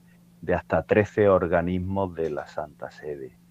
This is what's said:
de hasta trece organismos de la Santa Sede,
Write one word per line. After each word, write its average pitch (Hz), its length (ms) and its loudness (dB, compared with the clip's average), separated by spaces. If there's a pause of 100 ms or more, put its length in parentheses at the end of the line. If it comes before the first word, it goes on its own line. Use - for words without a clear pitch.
(400)
de 87 140 -2
hasta 85 280 0
trece 104 460 2
organismos 90 880 0
de 80 140 -2
la 71 180 -8
Santa 76 420 -12
Sede, 71 460 -12 (140)